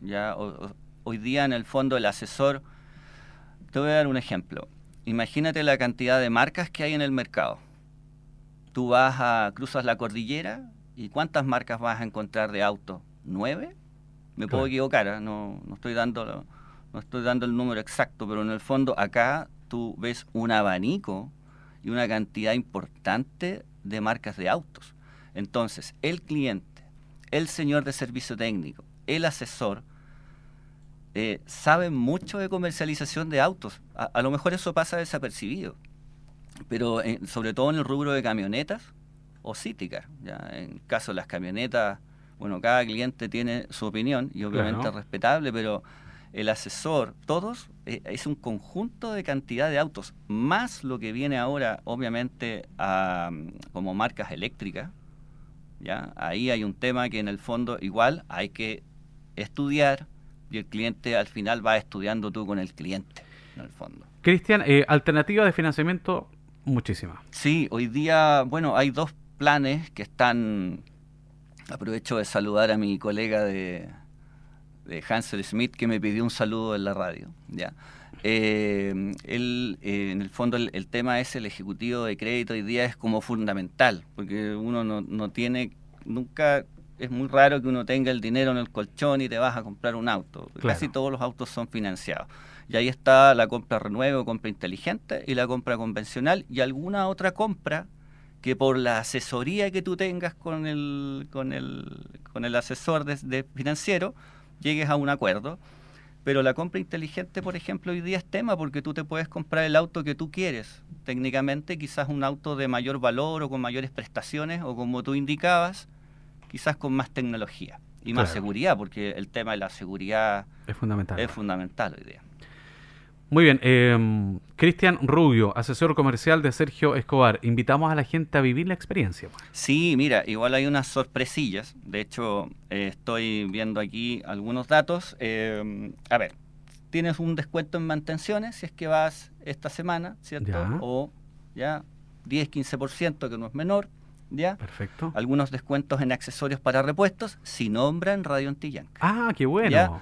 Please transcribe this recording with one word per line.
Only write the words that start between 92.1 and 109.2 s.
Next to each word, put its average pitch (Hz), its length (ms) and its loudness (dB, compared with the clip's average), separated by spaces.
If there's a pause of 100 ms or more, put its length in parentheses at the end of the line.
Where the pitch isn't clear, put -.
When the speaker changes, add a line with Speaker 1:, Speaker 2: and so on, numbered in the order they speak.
Speaker 1:
Y 113 80 -2
ahí 120 100 4
está 131 480 10
la 117 140 6
compra 117 320 -2
renuevo, 123 440 0
compra 113 260 -4
inteligente 104 760 -6
y 135 80 -2
la 123 140 2
compra 123 280 -2
convencional 113 720 -2
y 123 120 -2
alguna 175 480 -2
otra 190 240 -2
compra 180 540 -4 (540)
que 127 140 -2
por 135 240 4
la 120 200 2
asesoría 135 720 -2
que 185 100 -2
tú 180 140 -4
tengas 180 380 -4
con 156 320 -6
el, 143 680 -4
con 135 200 -4
el, - 560 -10 (240)
con 117 120 -6
el 120 100 -2
asesor 147 500 0
de, 143 120 -4
de 135 280 -4 (100)
financiero, 151 600 -2 (460)
llegues 151 280 0
a 147 80 4
un 143 120 2
acuerdo. 127 500 0 (640)
Pero 135 200 4
la 131 100 4
compra 170 240 -4
inteligente, 165 640 -6
por 185 140 -6
ejemplo, 180 340 -6
hoy 175 100 -4
día 180 160 -2
es 180 80 -6
tema 214 320 0
porque 147 240 -4
tú 147 140 -4
te 156 80 -4
puedes 156 260 -4